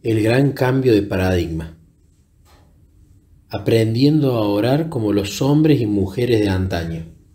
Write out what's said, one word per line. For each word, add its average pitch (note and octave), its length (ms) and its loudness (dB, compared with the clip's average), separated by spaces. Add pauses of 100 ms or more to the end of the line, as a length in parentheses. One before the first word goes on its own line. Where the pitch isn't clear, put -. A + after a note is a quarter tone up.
El A2 200 0
gran B2+ 300 2
cambio B2+ 400 0
de G2+ 80 4
paradigma. F#2 760 -4 (1700)
Aprendiendo A#2+ 840 2
a A2 120 0
orar A#2+ 400 0
como A2 240 -4
los G2 300 -2
hombres D3 400 4
y A#2 40 0
mujeres G#2+ 540 0
de G#2 80 2
antaño. E2+ 600 -4 (280)